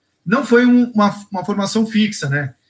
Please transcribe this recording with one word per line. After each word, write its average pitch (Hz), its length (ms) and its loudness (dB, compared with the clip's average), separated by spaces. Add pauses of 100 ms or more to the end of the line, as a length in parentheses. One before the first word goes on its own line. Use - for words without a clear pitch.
(260)
Não 247 180 0
foi 240 220 4
um, 247 260 4
uma, 202 240 2 (160)
uma 180 140 -6
formação 202 400 -2
fixa, 214 420 -2
né? 139 280 -4 (140)